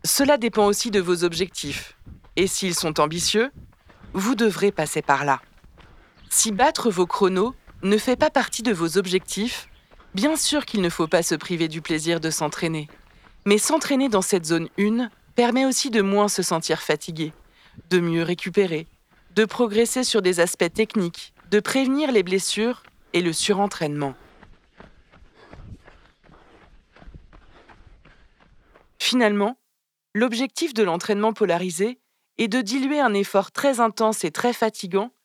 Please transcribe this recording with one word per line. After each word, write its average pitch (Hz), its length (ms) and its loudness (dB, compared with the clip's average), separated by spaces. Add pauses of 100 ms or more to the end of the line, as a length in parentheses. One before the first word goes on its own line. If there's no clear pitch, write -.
Cela 277 340 4
dépend 220 280 2
aussi 202 260 0
de 202 80 2
vos 175 240 0
objectifs. 170 720 -4 (400)
Et 190 120 2
s'ils 185 280 -2
sont 156 260 -2
ambitieux, 202 500 0 (640)
vous 202 200 0
devrez 202 380 2
passer 151 300 -4
par 139 240 0
là. 135 160 0 (880)
Si - 240 0
battre 247 360 2
vos 175 180 0
chronos 190 460 0 (280)
ne 202 160 2
fait 247 180 0
pas 302 140 2
partie 233 340 -2
de 240 80 0
vos 165 260 0
objectifs, 190 680 -4 (460)
bien 285 240 0
sûr - 280 0
qu'il 208 160 -2
ne 170 80 2
faut 160 180 -2
pas 165 160 2
se 165 120 0
priver 165 320 -4
du 160 140 -8
plaisir 160 400 -2
de 160 80 -2
s'entraîner. 156 580 -4 (580)
Mais 202 120 4
s'entraîner 277 500 0
dans 208 140 2
cette 175 240 0
zone 165 320 -2
une 226 320 0 (260)
permet 240 300 4
aussi 262 240 -2
de 220 120 2
moins 202 280 2
se 196 120 -2
sentir 165 380 -2
fatigué, 156 540 -4 (560)
de 180 100 4
mieux 170 240 0
récupérer, 175 640 -2 (480)
de 214 80 4
progresser 233 600 0
sur 214 160 0
des 180 180 2
aspects 170 340 2
techniques, 202 600 -2 (180)
de 208 80 4
prévenir 269 500 0
les 214 140 4
blessures 202 600 -2 (280)
et 170 100 0
le 170 120 -2
surentraînement. 151 840 -2 (4000)
Finalement, 214 600 2 (560)
l'objectif 247 600 -2
de 220 100 2
l'entraînement 202 500 0
polarisé 185 680 -2 (380)
est 220 100 0
de 240 140 0
diluer 269 400 -2
un 226 120 2
effort 196 380 0
très 269 300 0
intense 220 420 0
et 170 80 -2
très 240 220 0
fatigant 208 580 -2 (140)